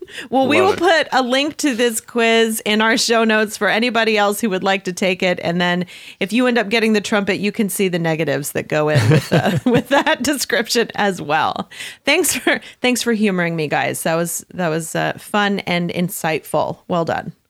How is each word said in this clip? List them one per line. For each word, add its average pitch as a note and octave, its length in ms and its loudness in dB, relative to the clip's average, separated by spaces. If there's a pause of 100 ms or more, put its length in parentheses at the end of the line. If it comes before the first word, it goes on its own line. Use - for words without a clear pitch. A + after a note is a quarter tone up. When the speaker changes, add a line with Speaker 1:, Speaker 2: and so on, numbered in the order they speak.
(300)
Speaker 1:
Well, C4 160 2
we D4 140 4
Speaker 2:
Love F#4+ 200 4
Speaker 1:
will E4+ 80 2
Speaker 2:
it. D#4+ 180 2
Speaker 1:
put - 120 0
a C4 40 2
link C4 360 0
to C#4+ 160 0
this A3+ 260 0
quiz A3+ 680 2
in G#3+ 160 2
our A3+ 160 2
show A#3 260 2
notes G#3+ 320 2
for G3+ 120 0
anybody A3 500 2
else G#3 220 2
who A#3 100 0
would F#3 120 -2
like G3 220 0
to F#3 80 -4
take F#3 300 -2
it. F3+ 200 0
And F3 180 0
then F3 260 0 (340)
if G3 120 -4
you B3 140 2
end A#3+ 120 2
up G3+ 100 0
getting A3 240 2
the G#3 80 2
trumpet, G3+ 360 0
you G3 160 -2
can G#3 160 -2
see F#3+ 200 -2
the F3 100 -2
negatives D#3 540 -2
that D3+ 160 -6
go D3+ 220 0
in D3+ 80 4 (120)
with, D3+ 220 2
uh, E3+ 320 2
<laughs> B3+ 60 2
with B3 180 2
that C#4+ 340 2
description A#3+ 720 -2
as G3 280 -2
well. D3 480 -2 (340)
Thanks D4+ 320 2
for, C#4+ 240 0 (220)
thanks B3 200 2
for A#3 120 0
humoring F3+ 420 0
me, D#3 120 -2
guys. C3 340 -2
That E3 140 0
was, E3+ 360 -4
that F3 160 -4
was, D#3+ 260 -4
uh, D#3 200 -2
fun G3+ 460 -2
and F3 300 -2
insightful. D#3+ 880 -4 (100)
Well E3+ 180 0
done. E2+ 260 -4 (180)